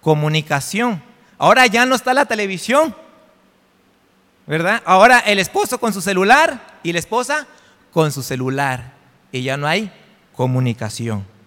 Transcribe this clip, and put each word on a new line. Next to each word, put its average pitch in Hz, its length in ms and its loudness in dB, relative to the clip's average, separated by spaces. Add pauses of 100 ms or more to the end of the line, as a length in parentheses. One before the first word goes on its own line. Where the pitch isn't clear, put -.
Comunicación. 156 1000 -2 (360)
Ahora 233 280 6
ya 233 200 2
no 262 80 0
está 254 200 -2
la 269 100 2
televisión, 220 680 -2 (1500)
¿verdad? 165 400 -2
Ahora 208 340 6
el 208 180 0
esposo 247 400 -2
con 220 140 -2
su 190 80 -6
celular 214 840 0
y 165 100 -4
la 170 60 -2
esposa 247 480 -4 (460)
con 156 180 0
su 135 120 -8
celular. 131 720 -6 (380)
Y 127 120 -6
ya 131 160 -4
no 143 80 -6
hay 190 260 -2 (420)
comunicación. 117 920 -4 (200)